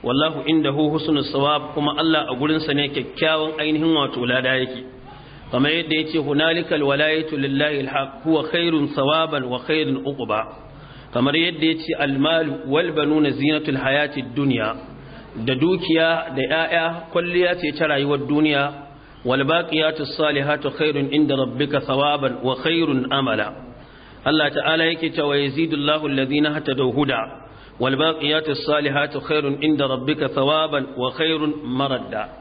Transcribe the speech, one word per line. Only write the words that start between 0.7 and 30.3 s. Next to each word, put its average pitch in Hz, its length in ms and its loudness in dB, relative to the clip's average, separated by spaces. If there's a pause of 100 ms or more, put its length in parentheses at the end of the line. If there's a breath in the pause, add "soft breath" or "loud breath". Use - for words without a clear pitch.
husnul 151 340 0
sawab, 139 500 0
kuma 147 240 0
Allah 156 320 2
a 127 60 -4
gurin 151 240 0
sa 151 140 -4
ne 143 140 0
kyakkyawan 156 720 -2
ainihin, 156 340 2
wato, 131 320 0
lada 127 320 2
yake. - 260 -4 (680 loud breath)
Kamar 135 180 4
yadda 160 260 0
ya 156 160 0
ce 165 60 2
hunalikal 160 640 2
walayatu 156 540 2
lillahi 139 500 0
alhaq 135 380 -6
huwa 160 260 4
khairun 165 380 2
sawaban 147 560 0
wa 123 160 -4
khairun 147 440 0
uquba. 117 360 -2 (720 loud breath)
Kamar 135 240 2
yadda 165 300 0
ya 160 80 4
ce 160 200 -4
almalu 143 580 2 (140)
wal 165 260 2
banuna 151 380 2
zinatul 151 460 0
hayatid 135 580 0
dunya, 117 400 0 (720 loud breath)
da 131 80 0
dukiya 165 840 2
da 135 60 0
'ya'ya 160 420 0 (280)
kwalliya 175 440 2
ce 151 220 -2
ta 165 80 2
rayuwar 143 400 2
duniya. 147 460 2 (520 loud breath)
Wal 131 200 2
baqiyatus 156 720 0
salihatu 147 600 0
khairun 143 360 0
inda 143 240 4
rabbika 135 440 0
sawaban 139 640 0
wa 127 120 2
khairun 151 540 2
amala. 113 380 0 (760 loud breath)
Allah 147 280 2
ta'ala 160 320 0
yake 165 260 0
cewa 147 260 0
yazidullahu 147 680 0
alladhina 143 460 2
hatadaw 135 400 0
huda 131 280 0 (600 loud breath)
wal 131 160 2
baqiyatus 156 680 0
salihatu 143 540 0
khairun 143 420 0
inda 143 260 2
rabbika 135 400 0
sawaban 143 580 2 (100)